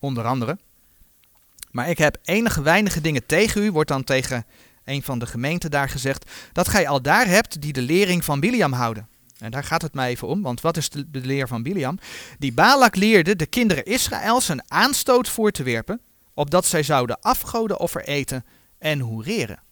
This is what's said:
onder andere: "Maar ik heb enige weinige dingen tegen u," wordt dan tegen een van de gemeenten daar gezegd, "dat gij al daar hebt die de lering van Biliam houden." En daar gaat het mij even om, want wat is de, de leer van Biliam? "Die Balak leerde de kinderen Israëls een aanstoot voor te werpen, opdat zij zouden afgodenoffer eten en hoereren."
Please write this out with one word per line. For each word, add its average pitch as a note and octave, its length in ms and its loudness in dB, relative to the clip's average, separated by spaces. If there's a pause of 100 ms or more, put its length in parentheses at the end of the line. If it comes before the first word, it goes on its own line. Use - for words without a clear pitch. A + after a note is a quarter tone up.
onder B2+ 240 -4
andere: D#3 340 -2 (1120)
"Maar B2 180 -4
ik E3+ 100 0
heb D3+ 240 4
enige G3+ 400 0
weinige E3+ 380 2
dingen D3+ 260 -2
tegen G#3 360 2
u," G#3 100 2
wordt D#3 160 0
dan C3+ 160 -2
tegen C3 420 -2 (380)
een C#3 180 -4
van B2+ 160 -4
de A#2 80 -4
gemeenten D3+ 440 -4
daar C#3 180 0
gezegd, C3+ 420 -4 (220)
"dat F3+ 160 0
gij F3+ 200 2
al C#3 140 2
daar F#3+ 240 4
hebt F3+ 340 2
die D3 120 -6
de C3 100 -2
lering F3 420 2
van C#3+ 160 0
Biliam F#3+ 320 2
houden." A2+ 360 -4 (300)
En A2 120 -10
daar C#3 140 -8
gaat E3 180 -6
het D#3 120 -8
mij C3 140 -2
even A#2+ 200 -6
om, F#3+ 140 -2
want B2 180 -6
wat E3 160 -2
is D3+ 140 -4
de, D3 200 -10
de C3+ 100 -8
leer C3 280 -4
van A#2 140 -6
Biliam? D#3 360 -4 (400)
"Die C#3 140 -4
Balak A#3 440 6
leerde G3 400 6
de D#3 100 -2
kinderen G3+ 380 0
Israëls A#3 640 0
een C3+ 220 -4
aanstoot B3 580 2
voor G#3+ 220 2
te D3+ 120 -6
werpen, B2+ 380 -4 (340)
opdat D3 320 2
zij D#3 160 2
zouden C3 380 0
afgodenoffer A3+ 840 -2
eten C#3 400 -4 (340)
en D#3 220 -2
hoereren." A2+ 720 -6